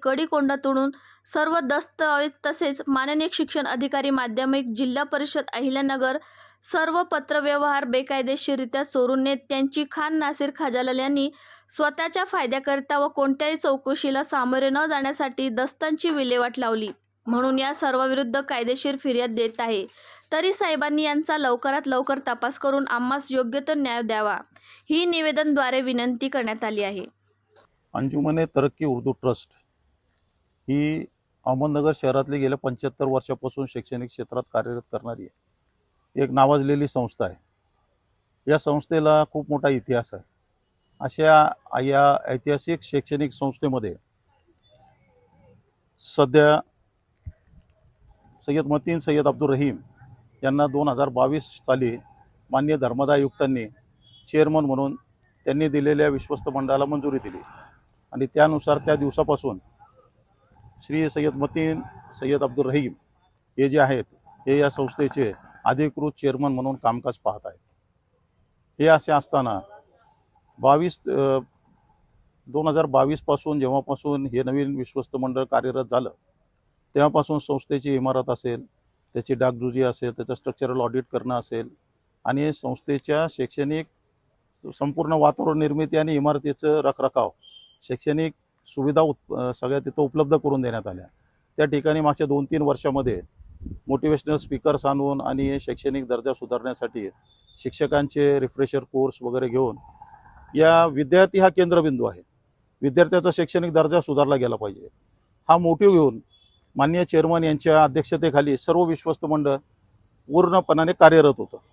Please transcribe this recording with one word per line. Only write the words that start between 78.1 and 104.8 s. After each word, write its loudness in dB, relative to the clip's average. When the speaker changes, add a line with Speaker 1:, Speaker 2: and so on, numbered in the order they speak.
Speaker 2:
असेल, -6
त्याची -4
डागडुजी -2
असेल, -2
त्याचं -8
स्ट्रक्चरल -4
ऑडिट -2
करणं -4
असेल -8
आणि -2
संस्थेच्या -4
शैक्षणिक -4
संपूर्ण -2
वातावरण 2
निर्मिती 0
आणि 0
इमारतीचं 0
रखरखाव, 0
शैक्षणिक -4
सुविधा 0
उप-, -2
अ, -4
सगळ्या -2
तिथं -4
उपलब्ध 2
करून 0
देण्यात -4
आल्या. -12
त्या 2
ठिकाणी 0
मागच्या 0
दोन 0
तीन -2
वर्षामध्ये -2
मोटिवेशनल 0
स्पीकर्स -2
आणून -2
आणि -4
शैक्षणिक -6
दर्जा -2
सुधारण्यासाठी -6
शिक्षकांचे 0
रिफ्रेशर -2
कोर्स -2
वगैरे -4
घेऊन 0
या 8
विद्यार्थी 4
हा 8
केंद्रबिंदू 2
आहे, -6
विद्यार्थ्याचा 4
शैक्षणिक 0
दर्जा 4
सुधारला 2
गेला 0
पाहिजे, -8